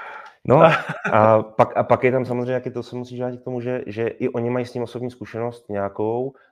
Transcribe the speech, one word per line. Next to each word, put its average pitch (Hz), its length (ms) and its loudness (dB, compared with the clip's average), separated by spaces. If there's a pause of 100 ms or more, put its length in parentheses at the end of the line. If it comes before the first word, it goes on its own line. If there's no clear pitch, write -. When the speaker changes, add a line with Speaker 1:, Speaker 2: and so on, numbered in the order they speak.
(480)
Speaker 1:
No, 135 140 8 (260)
Speaker 2:
<laughs> - 260 -4
Speaker 1:
a 110 300 6
pak, - 340 0
a 120 60 2
pak 117 200 2
je 127 80 4
tam 127 140 0
samozřejmě, 123 280 -4
jak 127 120 -4
je 123 60 -6
to, 120 120 -8
se - 120 -14
musíš 123 240 -10
vrátit 123 220 -6
k - 20 -20
tomu, 127 180 -6
že, 123 240 -6
že 110 220 -4
i 127 220 -4
oni 120 200 -2
mají 123 160 -2
s - 80 -14
ním 120 100 -4
osobní 123 280 -8
zkušenost 117 580 -8
nějakou 107 640 -4 (180)